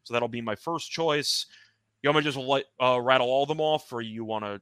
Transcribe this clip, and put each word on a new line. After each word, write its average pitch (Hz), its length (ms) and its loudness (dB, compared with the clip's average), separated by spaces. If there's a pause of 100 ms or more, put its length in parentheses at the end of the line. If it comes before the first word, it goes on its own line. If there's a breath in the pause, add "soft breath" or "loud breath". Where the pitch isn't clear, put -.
so 117 100 -8
that'll 120 140 0
be 117 140 -8
my 113 120 -4
first - 380 -6
choice. 151 560 -2 (560 soft breath)
You 139 60 4
want 151 80 4
me 151 40 6
to 151 80 -2
just 139 80 -4
let, 135 260 0 (180)
uh, 127 200 4
rattle 127 260 4
all 135 180 2
them 156 140 -4
off, 156 320 -2
or 117 100 -6
you 113 220 -8
wanna 107 380 -6